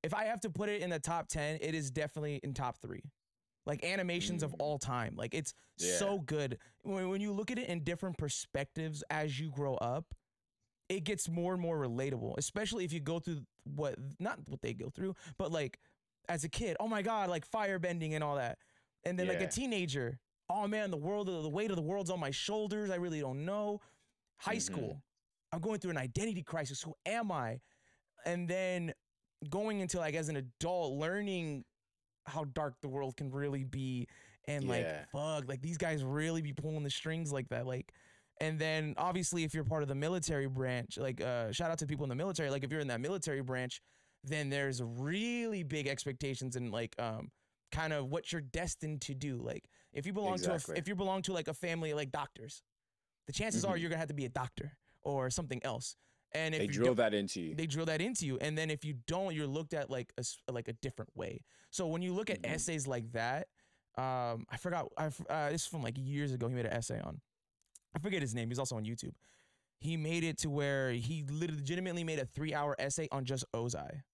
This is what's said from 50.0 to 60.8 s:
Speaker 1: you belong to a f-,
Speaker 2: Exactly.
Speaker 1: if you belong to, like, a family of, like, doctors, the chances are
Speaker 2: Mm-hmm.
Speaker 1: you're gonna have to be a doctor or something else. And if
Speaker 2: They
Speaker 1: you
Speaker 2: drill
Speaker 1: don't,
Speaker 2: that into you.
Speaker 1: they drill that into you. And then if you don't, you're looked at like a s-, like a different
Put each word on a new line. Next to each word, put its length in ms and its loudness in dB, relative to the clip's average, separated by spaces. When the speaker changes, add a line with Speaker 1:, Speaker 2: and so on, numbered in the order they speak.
Speaker 1:
you 60 -2
belong 260 2
to 120 2
a 40 4
f-, 80 0
Speaker 2:
Exactly. 160 -2
Speaker 1:
if 100 -2
you 60 0
belong 280 2
to, 100 0
like, 160 0
a 60 -2
family 360 0
of, 60 0
like, 160 -2
doctors, 500 -6
the 60 -8
chances 320 2
are 100 4
Speaker 2:
Mm-hmm. 60 2
Speaker 1:
you're 100 0
gonna 80 2
have 100 0
to 60 -4
be 100 0
a 40 -2
doctor 480 -4
or 280 2
something 340 -2
else. 320 -2
And 200 2
if 60 2
Speaker 2:
They 60 4
Speaker 1:
you 60 0
Speaker 2:
drill 140 6
Speaker 1:
don't, 100 8
Speaker 2:
that 180 6
into 280 2
you. 120 -2
Speaker 1:
they 120 0
drill 200 0
that 140 2
into 260 0
you. 120 0
And 180 0
then 140 0
if 160 -2
you 80 -2
don't, 280 0
you're 120 0
looked 280 -2
at 160 0
like 260 -2
a 40 -4
s-, 180 -4
like 160 -2
a 60 -4
different 420 -6